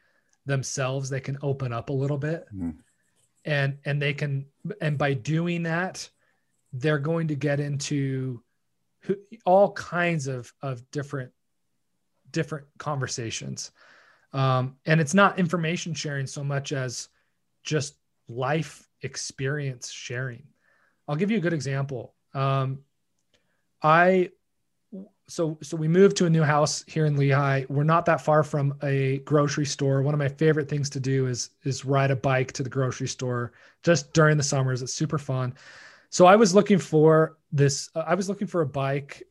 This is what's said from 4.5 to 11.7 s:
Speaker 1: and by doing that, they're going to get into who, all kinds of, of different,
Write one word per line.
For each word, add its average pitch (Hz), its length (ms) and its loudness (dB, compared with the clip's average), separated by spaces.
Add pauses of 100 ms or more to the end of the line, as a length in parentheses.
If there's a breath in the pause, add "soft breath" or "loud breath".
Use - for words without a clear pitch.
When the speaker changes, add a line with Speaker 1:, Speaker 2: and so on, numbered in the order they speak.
Speaker 1:
and 151 160 -2
by 139 160 0
doing 165 500 -2
that, 165 460 -6 (640)
they're 147 260 0
going 165 280 -2
to 151 80 -4
get 143 240 0
into 135 840 -4 (600)
who, - 140 -4 (300)
all 190 280 6
kinds 170 540 -4
of, 127 240 -8 (100)
of 127 300 -10
different, 143 400 -8 (1000)